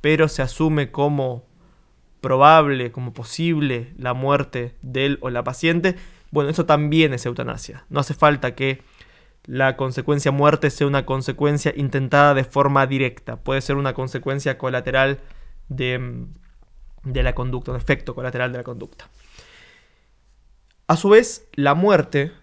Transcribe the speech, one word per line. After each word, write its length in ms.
pero 260
se 140
asume 480
como 580
probable, 720
como 220
posible 840
la 160
muerte 680
de 240
él 160
o 80
la 120
paciente, 540
bueno, 200
eso 160
también 480
es 120
eutanasia. 640
No 100
hace 160
falta 400
que 280
la 300
consecuencia 540
muerte 400
sea 160
una 180
consecuencia 720
intentada 600
de 100
forma 420
directa. 500
Puede 260
ser 140
una 180
consecuencia 640
colateral 600
de, 580
de 200
la 120
conducta, 380
un 60
efecto 360
colateral 380
de 60
la 60
conducta. 440
A 100
su 120
vez, 460
la 200
muerte 580